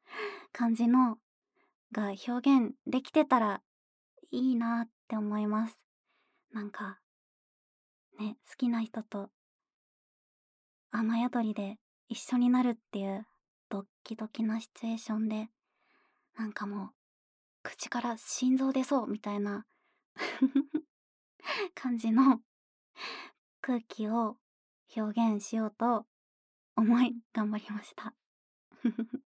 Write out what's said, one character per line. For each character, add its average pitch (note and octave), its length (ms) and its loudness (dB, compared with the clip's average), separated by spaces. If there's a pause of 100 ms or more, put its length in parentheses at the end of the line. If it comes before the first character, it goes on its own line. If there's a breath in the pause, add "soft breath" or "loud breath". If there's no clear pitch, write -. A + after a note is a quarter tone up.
(520 loud breath)
感 A#3 220 0
じ A#3 140 2
の B3 300 4 (720)
が G3+ 220 -4 (140)
表 B3 60 -4
現 B3 420 6 (120)
で C4 160 0
き - 80 -16
て D#4 140 6
た B3 160 6
ら G#3 220 0 (680)
い B3+ 220 0
い A#3+ 40 2
な A#3 260 0
っ A3+ 80 -6 (180)
て A3+ 80 -4
思 G#3 220 -2
い G#3 80 0
ま G#3+ 220 0
す。 - 140 -14 (680)
な G#3+ 100 -8
ん G3+ 80 -10
か、 G3 300 -12 (1160)
ね、 G#3+ 180 -6 (120)
好 - 80 -16
き B3 120 0
な A#3 140 0
人 A3 200 -6
と G3+ 280 -10 (1600)
雨 A3+ 320 0
宿 B3 200 0
り G#3+ 120 -2
で G3+ 240 -8 (300)
一 A3 80 -8
緒 - 200 -4
に B3 140 6
な B3+ 120 6
る B3 80 4
っ A#3 60 -4 (140)
て G#3 80 -8
い G3 100 -4
う G3 180 -6 (440)
ド G3 100 -6
ッ G3 60 -16 (180)
キ A3 120 -10
ド A3 120 -10
キ - 160 -4
な A3 160 -2
シ - 140 -18
チ - 120 -10
ュ A3+ 40 -4
エ A3+ 40 -4
ー A3+ 40 -6
シ A3 140 -8
ョ G#3+ 40 -2
ン G#3+ 120 -2
で、 G#3+ 200 -4 (880)
な A3+ 100 -6
ん G#3 60 -8
か G3+ 140 -8
も G3+ 200 -8
う、 - 80 -16 (680)
口 - 280 -12
か A#3+ 100 -2
ら A#3+ 160 -4
心 B3+ 400 0
臓 C4+ 160 2
出 C4 120 0
そ C4 200 0
う - 40 -6
み G#3+ 100 -4
た G#3 160 -6
い G#3 60 -4
な G3+ 260 -6 (480)
<laughs> - 720 0 (880 loud breath)
感 B3 240 -4
じ A3+ 140 0
の B3 280 8 (1200 loud breath)
空 B3 220 -2
気 - 260 -6
を A3+ 300 0 (580)
表 A3 380 2
現 G3+ 100 -4
し - 120 -6
よ A3 100 0
う G3+ 60 -2
と A#3 340 0 (720)
思 A#3 260 6
い A#3 180 0 (120)
頑 G#3+ 180 -2
張 G#3+ 80 -2
り - 120 -10
ま G#3 120 -6
し - 120 -20
た。 - 200 -12 (560)
<laughs> - 540 -6 (100)